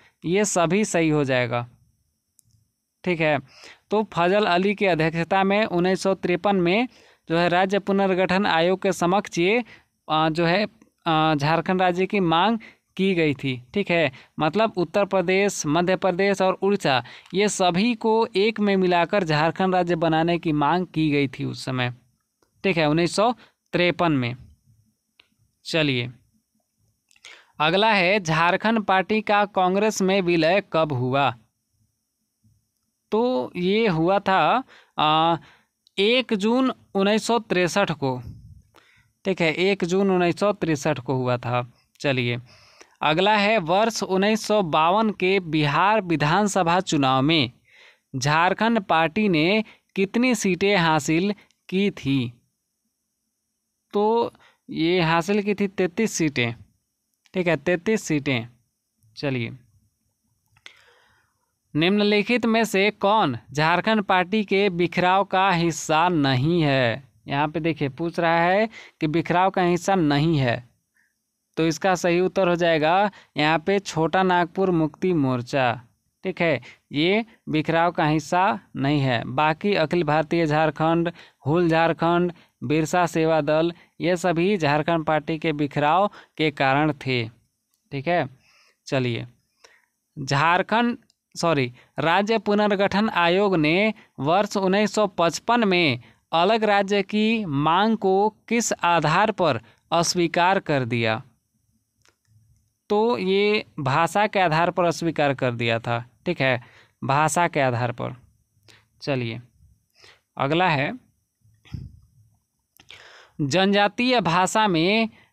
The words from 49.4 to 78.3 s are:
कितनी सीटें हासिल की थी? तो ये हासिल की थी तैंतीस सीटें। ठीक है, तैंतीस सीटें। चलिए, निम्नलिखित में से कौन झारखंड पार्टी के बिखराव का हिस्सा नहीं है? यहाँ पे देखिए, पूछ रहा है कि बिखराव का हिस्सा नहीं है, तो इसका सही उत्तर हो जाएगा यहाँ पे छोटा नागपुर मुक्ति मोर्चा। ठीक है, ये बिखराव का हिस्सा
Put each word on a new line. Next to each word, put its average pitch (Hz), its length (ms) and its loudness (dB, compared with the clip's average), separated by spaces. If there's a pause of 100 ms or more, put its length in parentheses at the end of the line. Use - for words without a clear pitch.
कितनी 233 380 0
सीटें 196 420 0
हासिल 165 580 0 (340)
की 196 220 0
थी? 135 420 -4 (1600)
तो 220 400 0 (380)
ये 165 300 0
हासिल 170 420 0
की 202 120 -2
थी 202 140 -2
तैंतीस 190 440 -2
सीटें। 135 420 -2 (800)
ठीक 180 120 -4
है, 165 100 2
तैंतीस 180 460 -2
सीटें। 139 460 -4 (680)
चलिए, 123 360 -6 (2250)
निम्नलिखित 208 720 0
में 226 180 0
से 202 260 0
कौन 196 480 0 (140)
झारखंड 175 500 0
पार्टी 190 420 0
के 190 260 0
बिखराव 180 540 0
का 190 260 0
हिस्सा 165 580 0
नहीं 151 540 2
है? 135 460 0 (200)
यहाँ 143 200 -2
पे 156 120 -8
देखिए, 156 280 -2
पूछ 165 320 -6
रहा 170 200 2
है 190 280 2 (320)
कि 156 60 -2
बिखराव 170 440 0
का 190 120 -2
हिस्सा 175 320 0
नहीं 151 440 2
है, 120 300 -2 (880)
तो 160 100 2
इसका 175 280 0
सही 175 260 0
उत्तर 185 280 0
हो 175 80 2
जाएगा 170 540 2 (260)
यहाँ 156 220 2
पे 196 200 0
छोटा 165 440 0
नागपुर 185 480 0
मुक्ति 165 420 0
मोर्चा। 127 680 0 (440)
ठीक 185 180 -4
है, 151 180 0 (320)
ये 185 320 0 (240)
बिखराव 165 420 0
का 170 160 0
हिस्सा 180 540 0 (160)